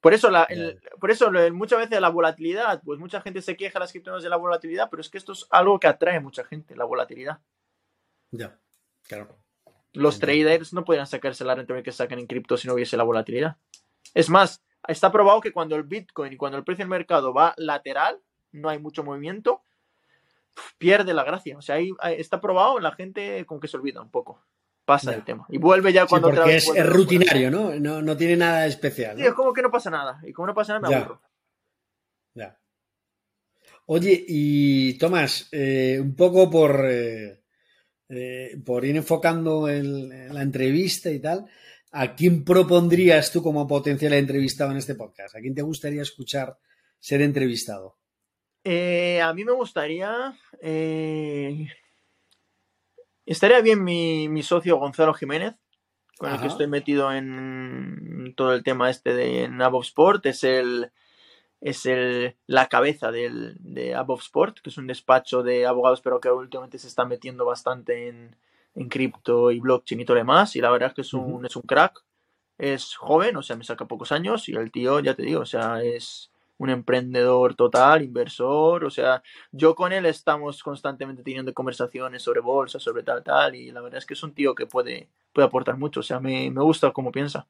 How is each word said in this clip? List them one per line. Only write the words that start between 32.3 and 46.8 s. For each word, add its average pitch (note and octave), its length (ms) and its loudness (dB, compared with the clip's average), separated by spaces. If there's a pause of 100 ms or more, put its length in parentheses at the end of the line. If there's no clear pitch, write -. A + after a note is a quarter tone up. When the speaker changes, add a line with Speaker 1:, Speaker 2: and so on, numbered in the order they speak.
Speaker 2:
Ya. G#2 240 -18 (1300)
Oye, F3 420 2
y C#3+ 720 2
Tomás, E3 540 0
eh, C3+ 480 0
un C#3 160 -4
poco F3+ 340 6
por, C#3+ 400 4
eh, A2+ 520 -6 (680)
eh, B2+ 560 -12
por B2 220 -2
ir C#3+ 100 0
enfocando D#3+ 720 0
el, C#3 400 -4 (240)
la C#3+ 80 -10
entrevista C#3 680 -2
y C#3+ 100 -6
tal, F3 240 -4 (480)
¿a C3+ 220 -4
quién E3+ 280 2
propondrías F3 880 6
tú F3 120 -2
como D3 260 0
potencial C#3+ 460 0
entrevistado C#3 560 0
en C3+ 80 -4
este C3+ 160 -8
podcast? G#2+ 420 -16
¿A A2 40 -16
quién C3 140 -8
te C#3+ 80 -6
gustaría D3 380 -6
escuchar C3+ 560 -8 (420)